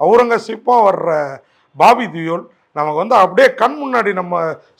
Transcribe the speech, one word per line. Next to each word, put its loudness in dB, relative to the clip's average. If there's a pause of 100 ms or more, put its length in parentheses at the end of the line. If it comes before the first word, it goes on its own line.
அவுரங்கசீப்பா 2
வர்ற -2 (360)
பாபி 4
தியோல் -6 (260)
நமக்கு -4
வந்து 0
அப்படியே 2
கண் -2
முன்னாடி, -2
நம்ம -4 (300)